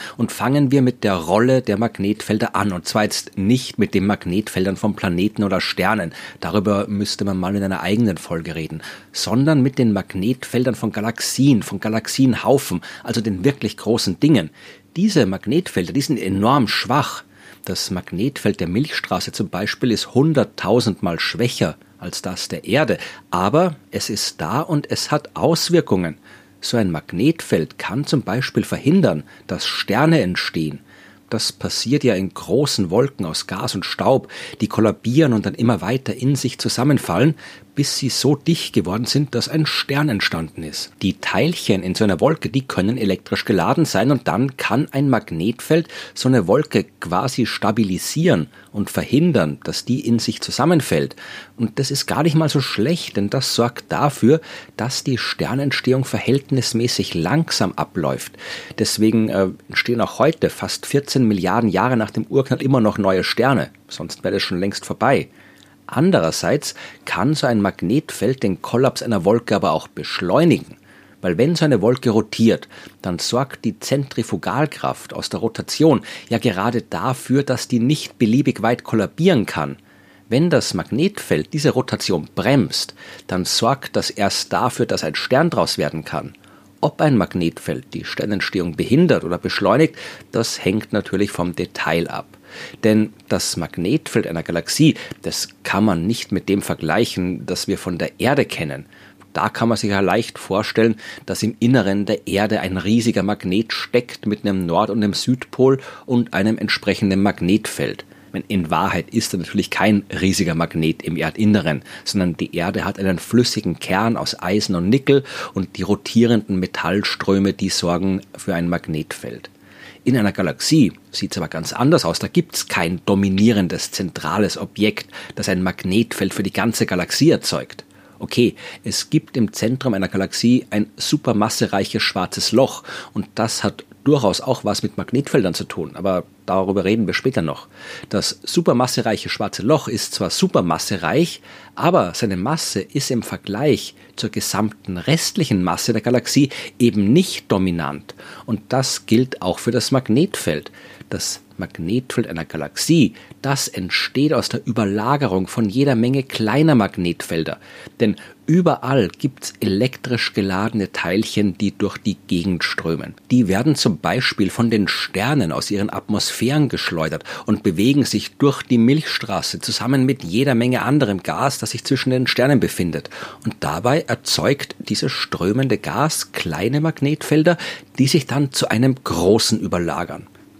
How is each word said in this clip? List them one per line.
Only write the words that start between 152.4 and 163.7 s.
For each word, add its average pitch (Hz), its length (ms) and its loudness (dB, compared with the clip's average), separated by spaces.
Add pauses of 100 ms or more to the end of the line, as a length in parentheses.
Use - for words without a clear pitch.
Galaxie, 104 720 2 (260)
das 135 280 -2
entsteht 135 640 -2
aus 117 140 0
der - 180 -6
Überlagerung 107 800 0
von 113 220 0
jeder 135 260 2
Menge 127 280 2
kleiner 135 520 2
Magnetfelder. 87 840 0 (420)
Denn 107 160 2 (300)
überall 139 640 2
gibt's - 520 -6
elektrisch 113 760 -2
geladene 98 580 -2
Teilchen, 98 640 0
die 98 200 -2
durch 101 200 -4
die 98 200 -4 (100)
Gegend 87 380 0
strömen. - 500 -4 (160)
Die 123 180 4
werden 123 260 2